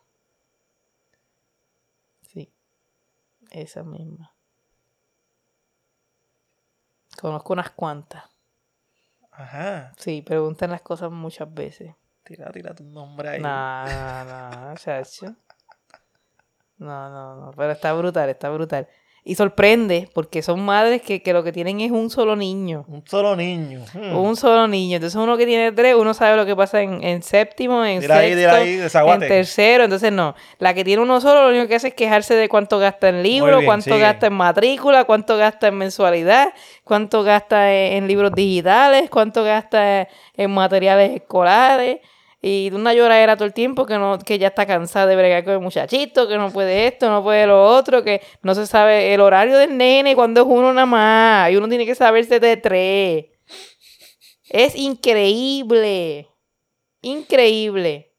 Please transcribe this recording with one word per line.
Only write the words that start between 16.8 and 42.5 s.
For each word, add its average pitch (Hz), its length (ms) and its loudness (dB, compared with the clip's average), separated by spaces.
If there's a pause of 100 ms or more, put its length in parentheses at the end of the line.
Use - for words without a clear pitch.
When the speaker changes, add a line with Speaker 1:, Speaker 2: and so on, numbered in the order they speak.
Speaker 1:
no, 135 260 -20 (100)
no. 135 100 -20
Pero 147 160 -4
está 156 220 -6
brutal, 170 360 -4
está 135 200 -10
brutal. 151 380 -10 (360)
Y - 120 -10
sorprende, 202 800 0
porque 160 260 -8
son 175 240 -6
madres 226 380 0
que, 190 180 -8
que 185 100 -4
lo 175 120 -2
que 170 80 -8
tienen 175 300 -8
es 233 100 -6
un 226 180 -6
solo 220 260 -4
niño. 190 520 -8
Speaker 2:
Un 147 200 -20
solo 202 280 -2
niño. 165 580 -10
Hmm. 190 240 -10
Speaker 1:
Un 202 180 -2
solo 226 320 2
niño. 185 280 -4
Entonces 170 200 -6
uno 226 220 -2
que 240 80 0
tiene 226 280 0
tres, 247 200 2
uno 220 220 0
sabe 214 220 2
lo 208 80 0
que 196 100 -4
pasa 196 260 0
en, 190 220 -6
en 175 180 -6
séptimo, 226 640 -2
en 190 160 -4
Speaker 2:
Dile 143 120 -2
ahí, 160 200 4
Speaker 1:
sexto, 175 60 0
Speaker 2:
dile 175 100 4 (220)
ahí, 180 60 -4
desahógate. 175 480 2
Speaker 1:
en 135 60 -2
tercero. 208 520 2
Entonces 202 280 -2
no. 170 220 -2 (240)
La 185 160 0
que 185 100 -4
tiene 202 200 0
uno 254 180 0
solo, 285 220 4
lo 262 60 4
único 240 180 0
que 220 80 -2
hace 240 140 -4
es 247 40 -12
quejarse 214 400 0
de 220 160 2
cuánto 208 300 0
gasta 196 300 0
en 180 80 0
Speaker 2:
Muy 175 120 -2
Speaker 1:
libros, 277 300 4
Speaker 2:
bien, - 80 2
Speaker 1:
cuánto 208 180 0
Speaker 2:
sigue. 220 140 2
Speaker 1:
gasta 214 260 2
en 202 80 0
matrícula, 254 720 2
cuánto 220 340 0
gasta 214 300 0
en 196 100 0
mensualidad, 190 760 0 (320)
cuánto 214 400 -2
gasta 202 520 2
en, 190 220 0
en 196 100 -4
libros 202 260 0
digitales, 202 800 2
cuánto 220 320 0
gasta 208 640 0 (260)
en 196 180 -4
materiales 190 600 2
escolares. 254 880 2 (440)
Y 196 300 -4